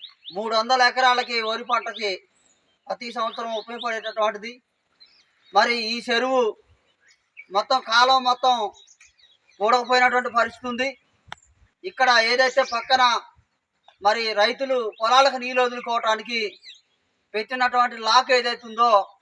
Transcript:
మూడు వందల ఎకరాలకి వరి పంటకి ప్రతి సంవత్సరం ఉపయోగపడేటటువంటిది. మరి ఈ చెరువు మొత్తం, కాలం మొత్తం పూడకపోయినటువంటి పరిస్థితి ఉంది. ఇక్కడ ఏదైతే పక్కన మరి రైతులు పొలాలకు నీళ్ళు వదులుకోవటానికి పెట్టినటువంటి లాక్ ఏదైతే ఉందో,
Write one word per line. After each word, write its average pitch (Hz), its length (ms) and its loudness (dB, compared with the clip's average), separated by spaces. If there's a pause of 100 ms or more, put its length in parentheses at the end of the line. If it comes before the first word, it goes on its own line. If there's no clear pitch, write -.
(320)
మూడు 220 240 -4
వందల 247 260 2
ఎకరాలకి 247 580 0
వరి 220 240 -6
పంటకి 208 580 -6 (680)
ప్రతి 240 240 -10
సంవత్సరం 226 420 -6
ఉపయోగపడేటటువంటిది. 220 1080 -6 (920)
మరి 233 220 2
ఈ 226 340 -6
చెరువు 247 460 0 (920)
మొత్తం, 214 300 0
కాలం 247 440 2
మొత్తం 247 460 0 (920)
పూడకపోయినటువంటి 247 800 2
పరిస్థితి 226 300 -2
ఉంది. 254 300 -4 (840)
ఇక్కడ 254 260 0 (120)
ఏదైతే 247 400 2
పక్కన 233 580 0 (840)
మరి 220 300 0
రైతులు 240 680 0
పొలాలకు 262 360 4
నీళ్ళు 254 260 -2
వదులుకోవటానికి 233 1000 -4 (720)
పెట్టినటువంటి 240 640 0
లాక్ 226 360 2
ఏదైతే 240 340 0
ఉందో, 220 400 2 (160)